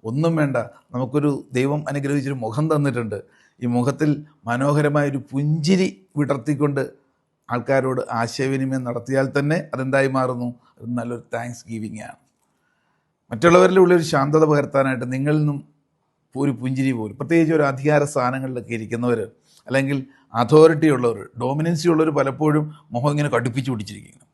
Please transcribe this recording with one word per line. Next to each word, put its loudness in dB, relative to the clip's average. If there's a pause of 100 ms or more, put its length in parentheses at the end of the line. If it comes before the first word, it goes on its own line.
ഒന്നും 0
വേണ്ട, 0 (360)
നമുക്കൊരു 0 (260)
ദൈവം 0
അനുഗ്രഹിച്ചൊരു -4
മുഖം -2
തന്നിട്ടുണ്ട്. -2 (400)
ഈ -6 (100)
മുഖത്തിൽ 0 (380)
മനോഹരമായൊരു 0 (120)
പുഞ്ചിരി 0 (300)
വിടർത്തിക്കൊണ്ട് 0 (680)
ആൾക്കാരോട് 0 (180)
ആശയവിനിമയം -2
നടത്തിയാൽ -2 (120)
തന്നെ 0 (160)
അതെന്തായി 0
മാറുന്നു? -2 (240)
അത് -18 (140)
നല്ലൊരു -8 (100)
താങ്ക്സ് -8
ഗിവിങ് -10
ആണ്. -20 (1120)
മറ്റുള്ളവരിലെ 6
ഉള്ളൊരു 6
ശാന്തത 2
പകർത്താനായിട്ട് 2
നിങ്ങളിൽ 0
നിന്നും 0 (760)
ഒരു 0
പുഞ്ചിരി -2
പോലും, -6
പ്രത്യേകിച്ച് 2
ഒരു 4
അധികാര 2
സ്ഥാനങ്ങളിലൊക്കെ -4
ഇരിക്കുന്നവർ, -2 (480)
അല്ലെങ്കിൽ -2 (360)
അതോറിറ്റി 6
ഉള്ളവർ, 0 (200)
ഡോമിനൻസി -2
ഉള്ളവർ 4
പലപ്പോഴും 0 (260)
മുഖം -2
ഇങ്ങനെ 0
കടുപ്പിച്ച് -2
പിടിച്ചിരിക്കുന്നു. -10